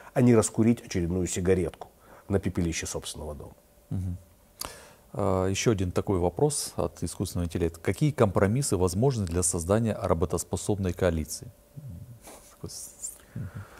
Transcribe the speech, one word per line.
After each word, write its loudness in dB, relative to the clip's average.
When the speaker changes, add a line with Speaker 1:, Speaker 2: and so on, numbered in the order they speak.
Speaker 1:
а 4
не 8
раскурить 4
очередную 0
сигаретку 0
на 2
пепелище -2
собственного -8
дома. -14
Speaker 2:
Мгм. -4
А, 2
еще 0
один 0
такой 0
вопрос 0
от -4
искусственного -4
интеллекта. -2
Какие 0
компромиссы 2
возможны 2
для -2
создания 0
работоспособной 0
коалиции? -2
Мгм. -8